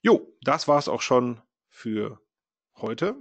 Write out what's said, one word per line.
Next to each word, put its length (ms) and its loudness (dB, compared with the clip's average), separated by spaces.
Jo, 300 2
das 260 -2
war's 200 2
auch 140 -4
schon 400 0
für 500 -8
heute. 460 -6